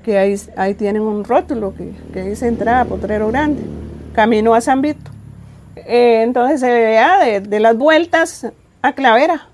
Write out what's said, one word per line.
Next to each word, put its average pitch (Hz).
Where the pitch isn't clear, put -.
que 202
ahí, 196
ahí 196
tienen 214
un 208
rótulo 233
que, 180
que 185
dice 214
entrada 233
a 226
Potrero 214
Grande, 285
camino 226
a 233
San 269
Vito. 302
Eh, 233
entonces 254
se 254
vea 240
de, 214
de 208
las 226
vueltas 320
a 262
Clavera. 269